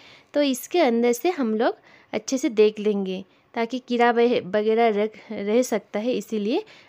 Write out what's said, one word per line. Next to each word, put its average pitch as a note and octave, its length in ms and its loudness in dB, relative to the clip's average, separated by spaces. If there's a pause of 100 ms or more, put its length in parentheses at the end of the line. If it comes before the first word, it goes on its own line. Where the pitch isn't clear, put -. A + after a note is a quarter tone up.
(340)
तो D4 100 0
इसके C#4+ 380 -2
अंदर A#3+ 320 2
से E4 180 -2
हम A#3+ 240 -2
लोग C4 200 0 (380)
अच्छे - 240 -4
से C#4+ 120 -2
देख G#3+ 300 2
लेंगे G3 440 -4 (300)
ताकि A#3 260 -4
कीड़ा A#3+ 320 2
वह-, A#3 360 2
वगैरह A3 480 2
रख, G#3+ 160 -2 (200)
रह G#3 320 0
सकता G#3 360 -4
है, A#3+ 120 -4
इसीलिए A3 520 -4 (260)